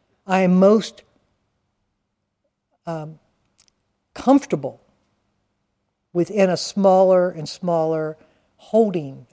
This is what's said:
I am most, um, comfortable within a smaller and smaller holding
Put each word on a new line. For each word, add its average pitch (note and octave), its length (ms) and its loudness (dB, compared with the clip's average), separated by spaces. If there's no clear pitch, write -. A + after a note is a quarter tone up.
I F#3+ 140 0
am F3+ 160 2
most, G3 460 2
um, D#3 360 -12
comfortable E3 680 -2
within F#3 380 0
a E3+ 60 -2
smaller F#3 760 2
and D#3+ 180 -12
smaller D#3+ 680 -4
holding D#3+ 760 -4